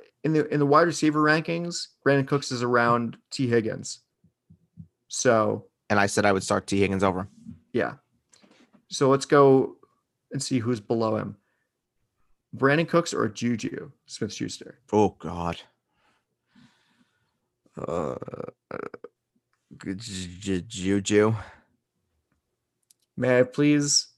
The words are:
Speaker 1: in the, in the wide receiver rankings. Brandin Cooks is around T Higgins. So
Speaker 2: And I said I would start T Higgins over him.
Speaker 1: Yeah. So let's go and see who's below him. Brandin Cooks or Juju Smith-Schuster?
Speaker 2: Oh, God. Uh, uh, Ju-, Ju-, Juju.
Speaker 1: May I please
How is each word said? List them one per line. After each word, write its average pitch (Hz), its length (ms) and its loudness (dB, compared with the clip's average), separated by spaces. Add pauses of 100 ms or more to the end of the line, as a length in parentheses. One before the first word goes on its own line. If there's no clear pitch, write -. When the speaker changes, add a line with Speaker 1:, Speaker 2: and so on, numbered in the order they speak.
(240)
Speaker 1:
in 156 100 0
the, 151 200 2
in 151 60 2
the 147 60 2
wide 147 220 6
receiver 151 340 0
rankings. 170 640 -2 (180)
Brandin 139 220 4
Cooks 143 240 -2
is 120 120 -4
around 120 540 2 (120)
T 131 180 -2
Higgins. 110 520 -2 (1080)
So 107 560 0 (240)
Speaker 2:
And 104 100 2
I 101 80 2
said 104 180 0
I 101 60 4
would 95 120 0
start 101 220 -2
T 98 140 -2
Higgins 95 240 2
over 92 180 2
him. 98 60 -10 (440)
Speaker 1:
Yeah. 92 220 -2 (960)
So 135 220 0
let's 135 160 2
go 139 500 6 (560)
and 139 100 -8
see 131 180 -2
who's 117 200 -4
below 110 380 -2
him. 101 200 -8 (1160)
Brandin 143 320 2
Cooks 170 260 0
or 117 140 -2
Juju - 600 -6 (160)
Smith-Schuster? - 760 -12 (120)
Speaker 2:
Oh, 104 260 4
God. 85 420 -8 (2250)
Uh, 76 400 -6 (560)
uh, - 60 -12 (1080)
Ju-, 95 120 -8
Ju-, 92 680 -8
Juju. 101 720 0 (1800)
Speaker 1:
May 123 220 2
I 127 40 6
please 147 640 0 (100)